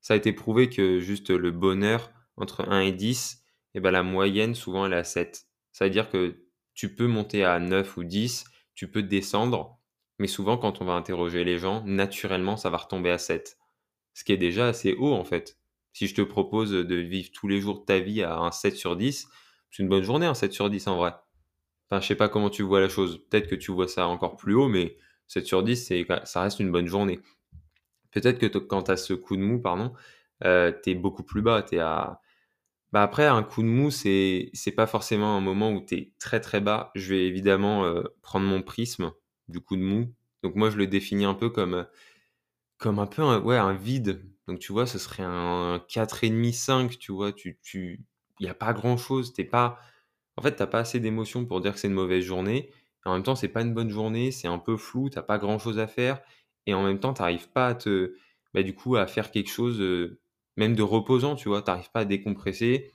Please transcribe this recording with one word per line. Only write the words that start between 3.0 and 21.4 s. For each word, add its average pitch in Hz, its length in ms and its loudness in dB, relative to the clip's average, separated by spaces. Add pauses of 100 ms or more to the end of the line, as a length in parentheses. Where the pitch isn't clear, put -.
eh 101 60 -4
ben, 92 120 4
la 92 120 4
moyenne, 98 520 2
souvent, 95 300 -2
elle 95 80 0
est 87 40 2
à 87 80 -2
sept. - 400 -6 (260)
C'est-à-dire 98 380 0
que 90 340 -2 (300)
tu - 200 -8
peux 120 140 0
monter 104 380 0
à 87 140 4
neuf 92 360 0
ou 87 80 -8
dix, 104 400 -2 (300)
tu - 180 -12
peux 110 120 -2
descendre, 98 760 -2 (400)
mais 101 80 0
souvent, 104 300 0
quand 110 240 -2
on 92 40 -4
va 90 80 0
interroger 87 520 -2
les 87 120 0
gens, 98 280 -2
naturellement, 98 720 -2
ça 95 120 -2
va 85 80 -2
retomber 87 340 -2
à 87 80 2
sept. - 400 -6 (580)
Ce - 60 -18
qui - 80 0
est 98 60 4
déjà 92 320 2
assez 104 240 0
haut, 139 180 0
en 98 140 0
fait. - 340 -6 (320)
Si - 160 -4
je - 80 -6
te 107 60 2
propose 104 500 0
de 87 240 0
vivre 87 380 -4
tous - 160 -6
les 98 100 2
jours 98 220 -4
de - 20 -20
ta 95 160 4
vie 101 240 -2
à 82 140 -4
un 85 140 0
sept - 260 -2
sur 87 180 -4
dix, 127 320 -4 (420)
c'est - 140 -6
une 95 60 0
bonne 95 160 4
journée, 143 200 0
un 160 80 0
sept 101 200 -2
sur 101 160 0
dix, 101 180 -4
en 95 80 0
vrai. 87 160 0 (760)